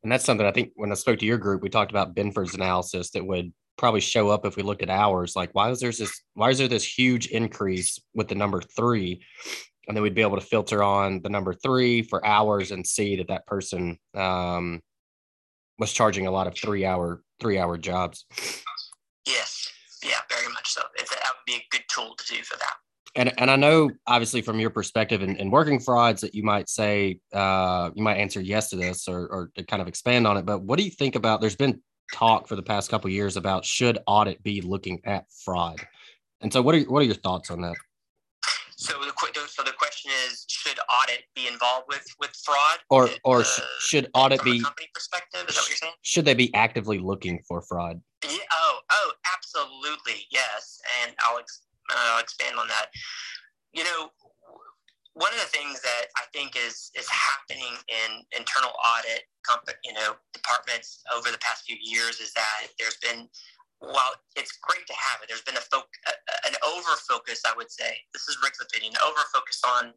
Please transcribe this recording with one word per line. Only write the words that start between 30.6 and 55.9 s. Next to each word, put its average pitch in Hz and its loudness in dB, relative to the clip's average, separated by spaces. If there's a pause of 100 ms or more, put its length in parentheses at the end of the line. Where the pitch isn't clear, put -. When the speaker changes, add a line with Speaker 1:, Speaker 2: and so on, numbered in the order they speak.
Speaker 1:
what 107 0
do 208 2
you 175 -6
think 135 -2
about, 110 2
there's 110 0
been 139 0 (320)
talk 113 4
for 113 -4
the 92 -8
past 104 -2
couple 107 -2
of 95 -2
years 98 0
about 95 -2
should 120 2 (100)
audit 101 2
be 101 -4
looking 90 -6
at 101 -4 (180)
fraud? 85 -2 (580)
And 107 -4
so 131 6
what 147 6
are, 156 6
what 147 4
are 139 6
your 107 2
thoughts 92 -4
on 87 -8
that? 85 -6 (1040)
Speaker 2:
So - -6
the 143 -6
que-, 151 -4
so - -8
the 131 -2
question 143 -4 (180)
is, 120 -12
should - -4 (100)
audit 123 2 (120)
be 127 -6
involved 123 0
with, 143 -6 (140)
with 143 -6 (120)
fraud? 151 4 (100)
Speaker 1:
Or, 131 8
Speaker 2:
It, - -4
Speaker 1:
or 127 6
Speaker 2:
uh, - 4
Speaker 1:
sh-, - 2 (180)
should 139 2
audit 135 6
Speaker 2:
from 131 2
a 127 4
Speaker 1:
be 117 2
Speaker 2:
company 151 -4
perspective? - -10
Is - -4
that 185 2
what - 0
you're - -2
saying? 165 -8
Speaker 1:
should 165 0
they 139 6
be 120 4
actively 107 0
looking 92 -4
for 85 -6
fraud? 85 -6 (220)
Speaker 2:
Yeah, 302 -6 (140)
oh, 160 2 (100)
oh, 196 4 (240)
absolutely, 135 -8
yes. 113 -4 (240)
And 120 -8
I'll 117 2
ex-, - -14 (240)
uh, 120 0
I'll 117 0
expand 127 -6
on 113 -4
that. 107 -2 (840)
You 160 -6
know, 165 -4 (1040)
one 180 0
of 233 -4
the 180 -4
things 143 -4
that 120 -2 (120)